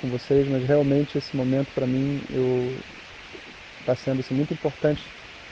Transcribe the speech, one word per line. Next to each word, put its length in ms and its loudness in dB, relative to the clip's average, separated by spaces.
com 60 -2
vocês, 400 4
mas 180 2
realmente 520 4
esse 200 -4
momento 380 2
pra 100 0
mim, 360 0
eu, 440 2
tá 100 2
sendo, 260 0
assim, 120 -4
muito 200 2
importante 500 0